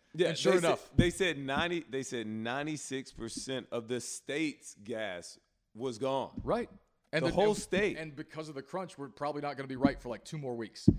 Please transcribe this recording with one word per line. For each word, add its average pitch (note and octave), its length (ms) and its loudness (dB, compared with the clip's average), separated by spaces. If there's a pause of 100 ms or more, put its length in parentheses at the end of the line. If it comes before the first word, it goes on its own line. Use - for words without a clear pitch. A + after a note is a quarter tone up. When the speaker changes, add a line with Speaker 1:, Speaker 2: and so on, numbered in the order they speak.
(140)
Speaker 1:
Yeah, E3+ 140 4
Speaker 2:
And E3 100 0
sure F#3+ 160 6
Speaker 1:
they F3+ 60 6
said, E3+ 80 4
Speaker 2:
enough. - 280 2
Speaker 1:
they F3 140 6
said E3+ 280 0
ninety, D3+ 520 0
they C3+ 120 -2
said A#2 240 -4
ninety-six C3 840 -4
percent A#2 580 -6
of A#2 180 -4
the B2 120 0
state's - 840 -6
gas G#2 560 -6 (360)
was A#2+ 240 -6
gone. C3 320 0 (120)
Speaker 2:
Right. G3 280 -2 (400)
And D#3+ 140 0
Speaker 1:
The E3+ 60 4
Speaker 2:
the, E3+ 40 -4
Speaker 1:
whole G3 140 6
Speaker 2:
and, G#3 80 4
Speaker 1:
state. G3 400 0
Speaker 2:
and D#3 180 -10
because D#3 360 -10
of D3 40 -12
the C3+ 60 -6
crunch, F3+ 380 -8
we're C#3 100 -8
probably D3 320 -4
not C#3+ 160 -4
gonna C3+ 100 -8
be C3+ 100 -6
right C3 220 4
for, B2 120 -8
like, G#2+ 160 -6
two D#3+ 100 -8
more C3+ 180 -4
weeks. A2+ 320 2 (120)